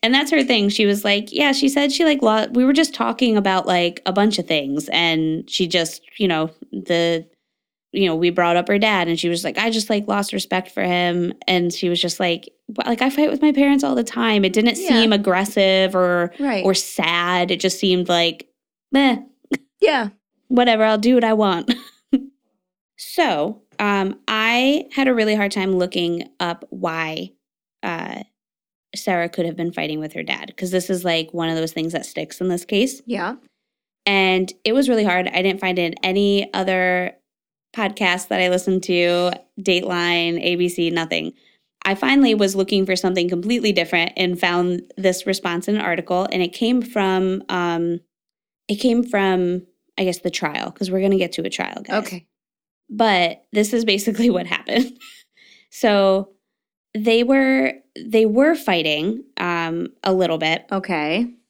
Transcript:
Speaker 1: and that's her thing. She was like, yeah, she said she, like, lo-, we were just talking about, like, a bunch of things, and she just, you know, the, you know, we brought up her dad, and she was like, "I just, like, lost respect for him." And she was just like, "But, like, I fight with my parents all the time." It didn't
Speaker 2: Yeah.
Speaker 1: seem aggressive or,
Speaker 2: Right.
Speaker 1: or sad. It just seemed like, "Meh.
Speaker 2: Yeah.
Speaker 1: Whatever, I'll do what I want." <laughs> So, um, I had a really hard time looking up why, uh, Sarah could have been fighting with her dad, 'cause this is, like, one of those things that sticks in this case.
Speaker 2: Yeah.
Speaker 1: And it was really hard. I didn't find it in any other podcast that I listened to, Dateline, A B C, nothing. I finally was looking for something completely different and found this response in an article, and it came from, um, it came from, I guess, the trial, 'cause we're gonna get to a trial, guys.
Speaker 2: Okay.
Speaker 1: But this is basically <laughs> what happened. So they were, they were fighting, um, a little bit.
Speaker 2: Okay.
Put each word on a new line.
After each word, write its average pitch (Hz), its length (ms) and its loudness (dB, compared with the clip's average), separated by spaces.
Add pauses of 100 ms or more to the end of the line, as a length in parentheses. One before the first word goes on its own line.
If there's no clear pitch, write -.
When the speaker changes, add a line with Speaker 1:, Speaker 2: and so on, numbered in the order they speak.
Speaker 1:
and 226 100 2
that's 285 200 2
her 302 120 4
thing. 226 240 2
She 208 160 0
was 202 180 2
like, 202 300 -2
yeah, 285 200 2
she 277 160 0
said 277 220 0
she, 330 140 0
like, 294 160 4
lo-, 220 320 2
we 240 120 4
were 269 100 4
just 320 180 2
talking 233 460 0
about, 190 280 0
like, 175 380 0
a 190 80 -2
bunch 208 260 2
of 180 80 -4
things, 143 460 -2
and 160 560 0
she - 180 0
just, 165 360 -2 (160)
you 202 100 2
know, 160 220 0 (220)
the, 170 540 -2 (680)
you 196 140 0
know, 165 80 0
we 170 160 2
brought 175 260 2
up 175 120 0
her 202 100 2
dad, 196 300 0
and 165 100 0
she 170 120 -2
was 170 140 -4
like, 165 120 -4
"I 220 140 0
just, 220 180 -2
like, 208 200 0
lost 202 260 -2
respect 185 380 -4
for - 100 -4
him." 175 500 0 (140)
And 175 260 0
she 175 160 -2
was 175 140 0
just 175 180 -4
like, 175 280 -2 (200)
"But, - 180 -6
like, 233 140 -2
I 262 100 2
fight 294 200 2
with 285 120 -2
my 302 100 4
parents 277 320 4
all 277 100 0
the 240 100 0
time." 226 400 0
It 190 80 2
didn't 220 260 2
Speaker 2:
Yeah. 370 100 -4
Speaker 1:
seem 226 240 4
aggressive 190 840 2
or, 175 460 2
Speaker 2:
Right. 240 240 -2
Speaker 1:
or 190 100 4
sad. 175 800 0
It 170 80 -2
just 185 180 -2
seemed 180 300 0
like, 170 400 0 (440)
"Meh. 269 260 4 (640)
Speaker 2:
Yeah. 254 280 2 (400)
Speaker 1:
Whatever, 240 360 4
I'll 220 140 4
do 233 160 4
what 233 100 4
I 220 80 4
want." 208 400 2 (400)
<laughs> 269 80 2 (760)
So, 214 680 -2 (160)
um, 196 400 0 (100)
I 240 640 0
had 269 160 0
a 254 60 2
really 214 200 2
hard 202 180 0
time 190 240 0
looking 175 520 -2 (120)
up 170 300 -4
why, 160 640 -6 (500)
uh, - 400 -8 (720)
Sarah 175 340 -2
could 170 180 -4
have 165 100 -6
been 175 160 -4
fighting 156 260 -6
with 156 140 -8
her - 100 -10
dad, - 340 -8
'cause 185 140 -8
this 180 180 -2
is, 180 160 -4
like, 165 300 -2
one 165 140 -2
of 165 80 -2
those 160 160 -4
things 165 200 -4
that 170 140 -6
sticks - 340 -10
in 185 80 -2
this 175 160 -2
case. 262 420 -2
Speaker 2:
Yeah. 226 300 -6 (720)
Speaker 1:
And 190 460 2 (120)
it 220 80 0
was 269 160 4
really 226 160 2
hard. 180 240 0
I 185 140 -2
didn't 190 180 0
find 185 180 -2
it 170 140 -2
in - 20 -8 (100)
any 202 500 2
other 185 600 0 (580)
podcast 196 540 -2
that 190 120 0
I 180 80 2
listened 185 360 0
to, 175 480 2 (280)
Dateline, 175 800 0
A 175 140 -2
B 180 140 0
C, 170 220 -2
nothing. 165 420 -4 (520)
I 196 120 0
finally 269 380 4
was 196 200 2
looking 196 320 0
for 190 80 0
something 180 340 0
completely 208 440 0
different 170 440 0
and 180 220 -2
found 180 440 0 (140)
this 185 300 -2
response 180 400 -4
in 208 80 0
an 214 60 0
article, 175 500 -2
and 185 120 0
it 175 100 -2
came 240 280 0
from, 190 680 -2
um, 170 520 -2 (680)
it 202 80 -2
came 240 260 0
from, 185 600 0 (360)
I 190 60 -2
guess, 180 160 -4
the 175 100 -4
trial, - 400 -6
'cause 185 200 -6
we're 185 120 0
gonna 196 160 2
get 175 140 -2
to 165 120 -8
a - 60 -6
trial, - 320 -8
guys. 214 220 -4
Speaker 2:
Okay. 180 220 -12 (640)
Speaker 1:
But 208 540 2 (100)
this 208 200 0
is 233 120 0
basically 214 460 2
<laughs> - 0 -
what 180 160 -2
happened. - 500 -2 (760)
So 196 580 2 (680)
they 226 280 2
were, 262 480 2 (260)
they 220 280 2
were 262 280 4
fighting, 170 720 -2 (140)
um, 170 500 -4 (160)
a 190 80 2
little 175 260 0
bit. 160 320 -2
Speaker 2:
Okay. 190 560 -2 (240)